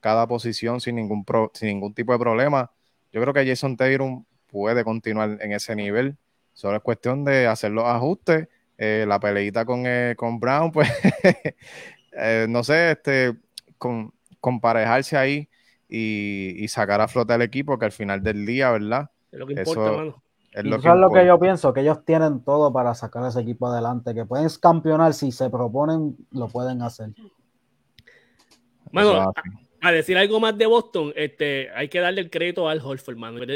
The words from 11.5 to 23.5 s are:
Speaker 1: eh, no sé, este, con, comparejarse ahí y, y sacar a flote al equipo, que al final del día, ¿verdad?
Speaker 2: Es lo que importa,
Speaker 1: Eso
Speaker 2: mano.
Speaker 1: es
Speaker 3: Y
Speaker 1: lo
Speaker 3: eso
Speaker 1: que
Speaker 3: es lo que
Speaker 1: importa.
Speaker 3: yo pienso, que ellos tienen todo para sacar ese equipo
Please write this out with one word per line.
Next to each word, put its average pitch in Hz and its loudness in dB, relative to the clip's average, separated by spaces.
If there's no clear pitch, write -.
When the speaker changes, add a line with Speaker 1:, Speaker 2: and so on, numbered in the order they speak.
Speaker 1:
eh, 113 0
no 120 0
sé, 160 4
este, 131 0
con, 117 -8
comparejarse 117 0
ahí 143 0
y, 104 -6
y 104 -8
sacar 104 0
a 110 2
flote 120 0
al 117 2
equipo, 135 -4
que 113 -4
al 104 -2
final 98 -6
del 104 -4
día, 127 2
¿verdad? 113 -2
Speaker 2:
Es 131 -18
lo 131 -12
que 139 -8
importa, 95 -4
Speaker 1:
Eso 110 0
Speaker 2:
mano. 156 -10
Speaker 1:
es 104 -8
Speaker 3:
Y 107 -2
Speaker 1:
lo 107 0
Speaker 3:
eso 127 -4
Speaker 1:
que 156 4
Speaker 3:
es 170 10
lo 180 6
que 190 6
Speaker 1:
importa. 185 8
Speaker 3:
yo 175 8
pienso, 175 2
que 135 0
ellos 151 2
tienen 156 2
todo 143 2
para 123 0
sacar 120 -8
ese 120 -4
equipo 120 -6